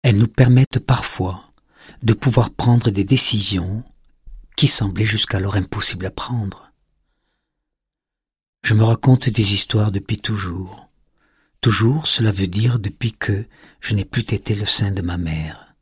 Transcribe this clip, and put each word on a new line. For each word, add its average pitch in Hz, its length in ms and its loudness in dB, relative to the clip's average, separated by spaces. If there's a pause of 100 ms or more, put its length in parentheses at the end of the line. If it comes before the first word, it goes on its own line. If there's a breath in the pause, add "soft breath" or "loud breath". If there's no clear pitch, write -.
Elles 113 140 4
nous 113 100 4
permettent 127 520 4
parfois - 720 -4 (500 loud breath)
de 113 100 4
pouvoir 117 360 2
prendre 120 400 2
des 98 160 -2
décisions 101 800 0 (720)
qui 147 100 4
semblaient 104 380 0
jusqu'alors 101 500 -2
impossibles 95 500 -4
à 98 60 -6
prendre. - 640 -8 (1900)
Je - 120 2
me 110 100 4
raconte 123 460 4
des 101 240 2
histoires 104 400 0
depuis 98 240 -4
toujours. 92 720 -8 (720)
Toujours, 117 460 2
cela 110 260 2
veut 95 140 -2
dire 113 320 0
depuis 104 340 -6
que 101 340 -6 (320 soft breath)
je - 140 -4
n'ai 98 100 0
plus - 220 -6
tété - 280 -4
le 104 120 -4
sein - 260 0
de 95 100 -4
ma 87 160 -4
mère. 78 640 -8